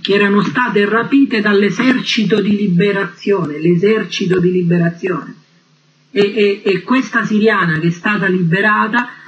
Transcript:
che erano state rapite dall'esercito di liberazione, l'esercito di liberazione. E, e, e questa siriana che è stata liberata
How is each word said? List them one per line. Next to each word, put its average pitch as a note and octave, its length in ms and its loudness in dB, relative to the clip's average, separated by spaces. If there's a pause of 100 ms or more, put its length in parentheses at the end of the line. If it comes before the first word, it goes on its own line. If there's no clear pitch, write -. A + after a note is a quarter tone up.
che G3 140 0
erano G3+ 280 2
state G3+ 420 0
rapite A#3+ 540 2
dall'esercito G#3 1000 0
di G#3 140 0
liberazione, F#3+ 1040 -2
l'esercito F3+ 800 0
di F3+ 120 2
liberazione. E3+ 840 -2 (760)
E, G3+ 100 0 (140)
e, G3+ 280 0
e F#3 180 0
questa A#3+ 420 -2
siriana G3+ 560 2
che E3+ 80 0
è E3 40 2
stata G3+ 360 -2
liberata G#3 800 0 (200)